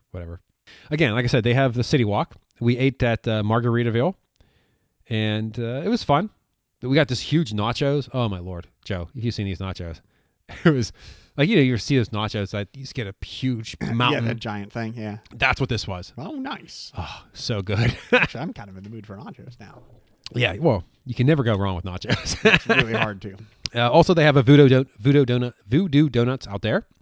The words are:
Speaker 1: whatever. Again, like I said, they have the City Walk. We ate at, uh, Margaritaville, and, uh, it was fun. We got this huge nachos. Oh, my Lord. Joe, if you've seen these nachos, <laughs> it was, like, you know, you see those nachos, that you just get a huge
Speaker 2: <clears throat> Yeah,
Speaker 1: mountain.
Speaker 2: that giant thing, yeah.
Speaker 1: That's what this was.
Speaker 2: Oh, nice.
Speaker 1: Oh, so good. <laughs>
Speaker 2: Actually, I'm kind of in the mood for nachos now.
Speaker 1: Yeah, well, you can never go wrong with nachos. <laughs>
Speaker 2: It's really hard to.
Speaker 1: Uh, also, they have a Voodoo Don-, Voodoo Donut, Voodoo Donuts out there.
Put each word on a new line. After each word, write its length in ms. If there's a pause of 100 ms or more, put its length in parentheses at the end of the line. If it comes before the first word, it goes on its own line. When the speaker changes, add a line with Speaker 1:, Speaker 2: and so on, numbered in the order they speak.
(120)
Speaker 1:
whatever. 280 (500)
Again, 240
like 100
I 40
said, 160
they 100
have 200
the 100
City 200
Walk. 320 (240)
We 180
ate 240
at, 240
uh, 160
Margaritaville, 720 (920)
and, 500
uh, 260
it 40
was 140
fun. 280 (520)
We 120
got 140
this 120
huge 320
nachos. 600
Oh, 160
my 100
Lord. 300 (160)
Joe, 320
if 80
you've 100
seen 120
these 120
nachos, 420 (280)
<laughs> 360
it 60
was, 220 (440)
like, 120
you 80
know, 60
you 160
see 180
those 140
nachos, 400
that 240
you 80
just 120
get 120
a 80 (120)
huge 520
Speaker 2:
<clears throat> 40
Yeah, 100
Speaker 1:
mountain. 340
Speaker 2:
that 120
giant 340
thing, 220
yeah. 240 (160)
Speaker 1:
That's 260
what 80
this 200
was. 300
Speaker 2:
Oh, 140
nice. 640
Speaker 1:
Oh, 360
so 300
good. 420
<laughs> 80
Speaker 2:
Actually, 300
I'm 100
kind 180
of 60
in 80
the 60
mood 160
for 100
nachos 420
now. 240 (520)
Speaker 1:
Yeah, 240
well, 260 (220)
you 80
can 120
never 160
go 140
wrong 200
with 100
nachos. 580
<laughs> 100
Speaker 2:
It's 140
really 240
hard 300
to. 140 (380)
Speaker 1:
Uh, 160
also, 240
they 100
have 120
a 60
Voodoo 260
Don-, 200 (100)
Voodoo 260
Donut, 300 (140)
Voodoo 400
Donuts 380
out 160
there. 240 (160)